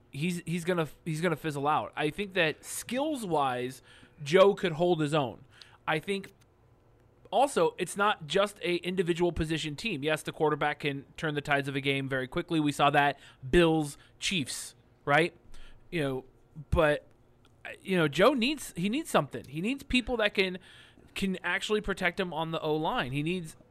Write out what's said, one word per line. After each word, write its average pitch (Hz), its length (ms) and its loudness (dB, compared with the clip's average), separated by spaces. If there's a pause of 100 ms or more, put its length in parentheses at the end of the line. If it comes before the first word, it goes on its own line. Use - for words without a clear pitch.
(100)
he's, 175 360 -4
he's 165 180 -4
gonna, 170 240 0 (160)
he's 156 160 -6
gonna 165 160 0
fizzle 143 320 -4
out. 127 280 0
I 151 140 -2
think 196 240 -8
that 160 300 0
skills-wise, 156 1160 -2 (420)
Joe 185 300 8
could 185 180 -2
hold 170 280 2
his 147 140 0
own. 127 240 0 (480)
I 156 120 0
think 196 340 -8 (1000)
also 214 480 2
it's 180 180 -6
not 202 300 0
just 196 360 0
a 170 140 0
individual 175 560 0
position 156 440 -4
team. 156 260 -6
Yes, 151 200 0
the 160 100 -10
quarterback 147 480 0
can 139 240 -4 (120)
turn 156 180 -4
the 147 80 -2
tides 139 260 0
of 135 80 -4
a 139 40 -2
game 139 280 -2
very 131 180 -2
quickly. 170 320 -2
We 147 140 2
saw 143 180 4
that 143 280 4 (300)
Bills, 160 500 4 (200)
Chiefs, - 560 -4 (300)
right? 156 300 4 (560)
You 170 120 -2
know, 131 220 -4 (460)
but, 151 340 4 (760)
you 185 160 0
know, 156 100 4
Joe 180 260 6
needs, 262 420 -2
he 175 120 -2
needs 294 220 -6
something. 135 360 0
He 135 140 -10
needs 247 220 -4
people 247 360 0
that 208 140 2
can, 185 260 -2 (560)
can 190 300 -2
actually 190 380 0
protect 185 360 -2
him 175 140 -2
on 160 200 -4
the 165 80 -2
O-line. 156 520 -2
He 147 100 -2
needs, 170 340 -6 (140)